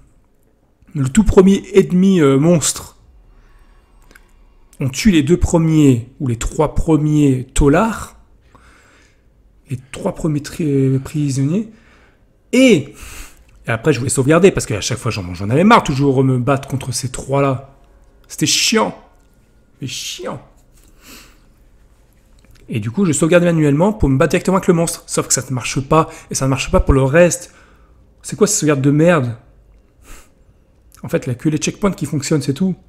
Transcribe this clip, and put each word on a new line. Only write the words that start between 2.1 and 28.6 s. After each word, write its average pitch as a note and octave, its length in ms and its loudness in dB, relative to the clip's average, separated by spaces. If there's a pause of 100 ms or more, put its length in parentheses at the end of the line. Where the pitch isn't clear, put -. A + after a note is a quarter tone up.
euh, C#3 160 4
monstre. D#3+ 600 0 (1800)
On C#3 100 -4
tue - 220 2
les D#3+ 100 4
deux D#3 160 2
premiers, D#3 840 2
ou D3 80 -4
les A#2 100 -4
trois - 360 -4
premiers D3 800 0
taulards. E3+ 640 0 (1500)
Les B2+ 80 -8 (140)
trois - 240 -8
premiers D3 260 -4
tri-, C3+ 640 -2
prisonniers. D3 680 -4 (800)
Et, A#3 440 4 (720)
et - 20 -6
après, B2+ 240 0
je A#2 60 -2
voulais B2 100 -6
sauvegarder, D#3 400 2
parce - 160 -2
qu'à G2+ 160 -6
chaque - 160 -6
fois, A#2 140 -6
j'en, F2+ 240 -10
j'en G2 160 -8
avais D3 120 2
marre, A3 200 6
toujours C#3 400 0
me C3 160 0
battre C3+ 280 -2
contre C3 260 -8
ces - 160 -8
trois-là. C3+ 680 -4 (500)
C'était - 200 -4
chiant. G#3+ 500 -2 (760)
C'était C3 180 -14
chiant. - 500 -12 (2250)
Et B2+ 60 -4
du G#2 100 -6
coup, G3+ 140 -2
je F3 80 2
sauvegarde E3+ 320 2
manuellement D#3+ 480 2
pour G#3 160 -2
me C3+ 100 2
battre D3+ 120 2
directement F3+ 260 0
avec F#3 120 0
le F#3+ 60 4
monstre. E3 320 -2
Sauf - 220 -6
que - 60 -2
ça B2 140 -4
ne C3+ 60 -6
marche B2+ 280 -6
pas, D#3 280 0 (200)
et C3+ 60 -10
ça C3+ 100 -4
ne C3 40 0
marche - 220 -4
pas F#3 80 4
pour E3+ 140 2
le C3+ 100 4
reste. D#3 500 2 (680)
C'est - 160 -12
quoi G#3 100 2
cette - 120 -4
sauvegarde D3 220 0